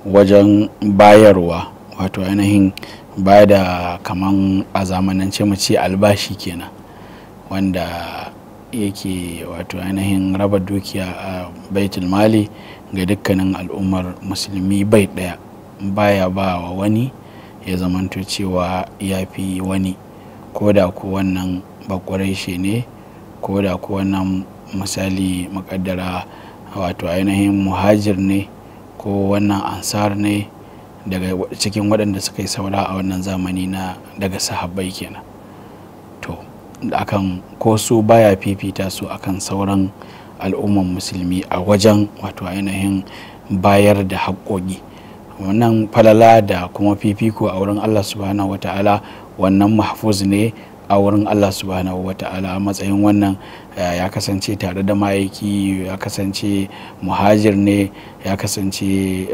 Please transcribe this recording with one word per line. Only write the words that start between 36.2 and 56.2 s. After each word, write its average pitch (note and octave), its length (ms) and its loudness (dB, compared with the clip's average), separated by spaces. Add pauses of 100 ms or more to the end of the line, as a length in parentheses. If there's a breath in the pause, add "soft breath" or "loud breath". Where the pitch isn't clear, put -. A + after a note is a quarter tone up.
To, - 160 -12 (560)
akan F#2+ 480 -2 (160)
ko A2 240 2
su A2+ 240 2
baya A2 320 6
fifita G2 560 -6
su F#2+ 160 -10
akan F#2+ 320 -8
sauran G2 480 0 (560 loud breath)
al'umman F#2+ 480 0
musulmi F#2 560 -4
a - 80 -4
wajen G#2 480 4 (160)
wato G2+ 240 -10
ainihin G2 560 -2 (480 loud breath)
bayar G2+ 560 4
da F#2 240 -4
haƙƙoƙi. F#2 480 -6 (640 loud breath)
Wannan A2 480 2
falala A2 560 8
da F#2 240 -2
kuma G2+ 320 0
fifiko G#2+ 480 0
a G2+ 80 -6
wurin G2+ 240 -2
Allah G#2+ 240 2
subhanahu G2+ 560 -4
wata'ala, G2+ 400 0 (400 loud breath)
wannan G2 320 4
mahfuz G2+ 540 0
ne G2+ 260 2 (380 loud breath)
a G2+ 80 4
wurin G2+ 300 2
Allah G2+ 240 2
subhanahu F#2 480 -4 (100)
wata'ala F#2+ 460 -6
a - 20 -4
matsayin G2 400 -2
wannan, G2+ 380 4 (400 loud breath)
eh, F2+ 260 -4
ya F#2 80 -2
kasance G2+ 480 -4
tare F#2+ 240 -4
da G2+ 140 0
ma'aiki, G2 880 -2
ya F#2 140 -8
kasance G2 680 -4 (380 loud breath)